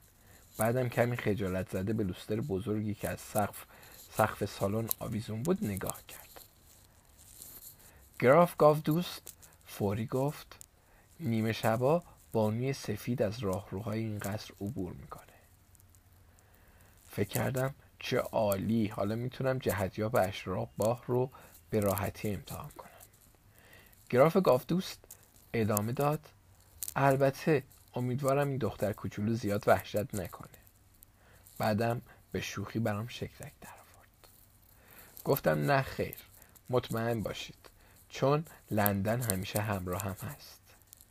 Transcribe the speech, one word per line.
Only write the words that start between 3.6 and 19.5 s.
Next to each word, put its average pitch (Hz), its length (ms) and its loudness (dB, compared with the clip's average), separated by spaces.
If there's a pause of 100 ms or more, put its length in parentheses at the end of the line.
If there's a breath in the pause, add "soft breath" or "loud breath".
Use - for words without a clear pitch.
سقف 110 280 2
سالن 104 440 -2 (100)
آویزون 110 440 -4
بود 190 220 0
نگاه - 440 -4
کرد. - 320 -18 (1800 loud breath)
گراف 165 380 8
گاودوست 151 800 4 (320 loud breath)
فوری 107 400 -2
گفت: 135 500 -4 (640 soft breath)
«نیمه 113 320 0
شبا 123 500 2 (300 loud breath)
بانوی 113 400 2
سفید 123 500 -4
از 107 160 -2
راهروهای 104 600 -4
این 110 200 -4
قصر 98 420 -8
عبور 98 320 -6
می‌کنه.» - 320 -16 (1900 soft breath)
فکر - 180 -2
کردم: 127 460 -2 (240 soft breath)
«چه - 200 -2
عالی، 104 680 2
حالا 104 280 -2
می‌تونم 131 440 -4